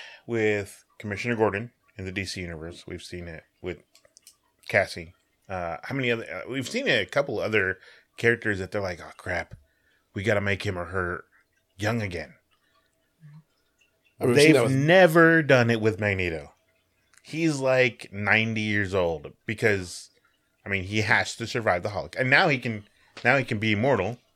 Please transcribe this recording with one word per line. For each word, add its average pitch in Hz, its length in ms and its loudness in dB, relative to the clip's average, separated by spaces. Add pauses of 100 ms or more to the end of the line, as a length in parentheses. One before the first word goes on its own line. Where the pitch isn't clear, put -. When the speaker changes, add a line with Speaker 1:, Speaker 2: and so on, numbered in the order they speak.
(280)
Speaker 1:
with 107 580 -2 (140)
Commissioner 107 360 -4
Gordon 107 360 -6 (260)
in 95 80 -10
the 95 60 -8
D 95 120 -6
C 92 180 -10
universe. 85 440 -12
We've 90 160 -14
seen 87 260 -14
it 82 160 -16 (200)
with 90 160 -10 (920)
Cassie. 90 440 -2 (360)
Uh, 87 340 -6
how - 120 -12
many 127 160 -2
other? 113 200 -4
Uh, 87 180 -12
we've 127 200 -8
seen 254 180 -6
a 117 180 0
couple 123 340 -4
other 95 380 -2 (400)
characters 113 420 0
that 92 120 -8
they're 104 100 -4
like, 90 200 -8
"Oh - 160 -18
crap, 87 360 -8 (600)
we 101 100 -8
gotta 101 180 0
make 101 240 -2
him 98 120 -4
or 87 80 -8
her 87 380 -6 (540)
young 104 240 -2
again." 87 320 -8 (1900)
Speaker 2:
I - 60 -2
mean, 123 80 4
we've 139 80 6
seen 156 120 8
Speaker 1:
They've - 20 8
Speaker 2:
that 123 80 4
with 131 120 2
Speaker 1:
never 165 680 6
done 127 260 6
it 113 120 2
with 107 180 2
Magneto. 92 520 -2 (720)
He's, 156 360 -2
like, 131 520 2
ninety 110 500 2
years 104 320 0
old 80 380 0 (140)
because, 101 640 -2 (560)
I 104 40 -12
mean, 98 140 -4
he 104 180 -2
has 104 360 0
to 117 100 -8
survive 104 360 -2
the 107 60 -4
Holocaust, 87 300 -8
and 127 100 -2
now 156 200 4
he 135 100 0
can, 110 260 -8 (380)
now 127 140 4
he 131 60 0
can 117 160 -4
be 110 140 0
immortal, 110 440 0 (180)